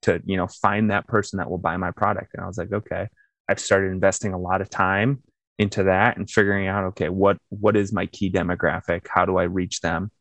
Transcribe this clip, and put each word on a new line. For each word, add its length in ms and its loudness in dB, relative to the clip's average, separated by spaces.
to, 220 2
you 120 -2
know, 100 0
find 460 0
that 160 -2
person 300 -2
that 120 -6
will 80 -4
buy 180 -2
my 140 -4
product." 440 -4
And 100 -10
I 20 -8
was 120 -8
like, 140 -6
"Okay." 360 -6
I've 100 0
started 320 2
investing 420 0
a 60 -4
lot 220 -2
of 100 -6
time 520 0
into 260 0
that 320 4
and 140 -8
figuring 380 2
out, 160 0
okay, 260 -4
what, 260 4
what 260 2
is 160 0
my 140 -2
key 240 -4
demographic? 800 -2
How 180 2
do 100 0
I 60 2
reach 400 -4
them? 280 -2